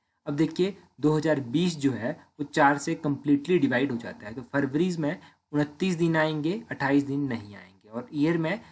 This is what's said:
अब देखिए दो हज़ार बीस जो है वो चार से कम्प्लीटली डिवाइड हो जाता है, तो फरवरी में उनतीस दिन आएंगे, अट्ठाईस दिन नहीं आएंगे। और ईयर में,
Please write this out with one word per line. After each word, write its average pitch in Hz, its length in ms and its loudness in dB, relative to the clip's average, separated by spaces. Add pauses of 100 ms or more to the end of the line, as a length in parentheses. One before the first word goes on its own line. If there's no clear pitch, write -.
(260)
अब 147 100 -4
देखिए 156 400 0 (240)
दो 151 120 4
हज़ार 156 300 2
बीस 156 360 0
जो 135 140 2
है 117 180 -4 (280)
वो 147 60 -4
चार 143 340 4
से 160 180 -4
कम्प्लीटली 143 640 2
डिवाइड 131 340 0
हो 117 40 -2
जाता 104 300 -12
है, 107 80 -12
तो 127 100 -12
फरवरी 143 540 0
में 156 200 -2 (340)
उनतीस 147 440 0
दिन 165 200 2
आएंगे, 156 540 0
अट्ठाईस 139 340 2
दिन 139 180 -2
नहीं 104 340 -6
आएंगे। - 320 -20
और 117 260 -10
ईयर 160 240 2
में, 165 220 -2 (120)